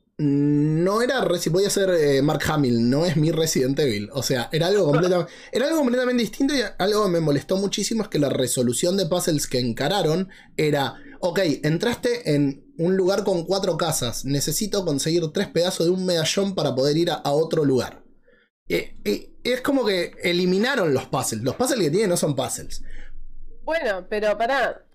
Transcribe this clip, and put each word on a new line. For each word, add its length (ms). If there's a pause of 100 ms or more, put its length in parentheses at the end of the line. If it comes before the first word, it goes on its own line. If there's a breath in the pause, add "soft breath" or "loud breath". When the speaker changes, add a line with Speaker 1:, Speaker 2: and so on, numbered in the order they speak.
(180)
Speaker 1:
no 840
era 220
Resi-, 260
voy 160
a 40
ser, 200
eh, 320
Mark 260
Hamill, 420
no 160
es 100
mi 140
Resident 480
Evil. 340
O 100
sea, 300
era 160
algo 180
completa-, 400 (140)
Speaker 2:
<laughs> 120
Speaker 1:
era 140
algo 120
completamente 440
distinto 320
y 60 (180)
algo 260
que 60
me 100
molestó 360
muchísimo 460
es 60
que 100
la 100
resolución 680
de 100
puzzles 400
que 140
encararon 680 (280 loud breath)
era: 380 (260 loud breath)
Ok, 200 (220)
entraste 720
en 300 (140)
un 180
lugar 280
con 200
cuatro 320
casas, 480
necesito 600
conseguir 380 (100)
tres 160
pedazos 380
de 60
un 140
medallón 480
para 200
poder 220
ir 140
a, 40
a 180
otro 320
lugar. 380 (680 soft breath)
Eh, 360
eh, 280 (120)
es 160
como 260
que 260 (120)
eliminaron 680
los 140
puzzles. 380
Los 100
puzzles 260
que 100
tiene 180
no 80
son 180
puzzles. 480 (800 loud breath)
Speaker 2:
Bueno, 480
pero 260
pará, 480 (100)